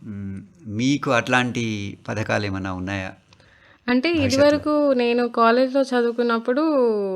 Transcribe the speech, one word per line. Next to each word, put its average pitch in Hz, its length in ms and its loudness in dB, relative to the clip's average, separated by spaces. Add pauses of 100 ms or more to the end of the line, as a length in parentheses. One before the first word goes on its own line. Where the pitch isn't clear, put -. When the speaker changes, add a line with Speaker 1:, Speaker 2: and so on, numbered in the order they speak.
Speaker 1:
మ్, 98 380 -10 (260)
మీకు 131 440 0
అట్లాంటి 117 840 0 (100)
పథకాలు 107 380 -2
ఏమైనా 95 280 -6
ఉన్నాయా 95 400 -6 (760)
Speaker 2:
అంటే 254 260 0
Speaker 1:
భవిష్యత్తులో? 277 340 4
Speaker 2:
ఇదివరకు 294 460 2
నేను 240 340 0
కాలేజ్లో 240 540 2
చదువుకున్నప్పుడు 240 800 0 (540)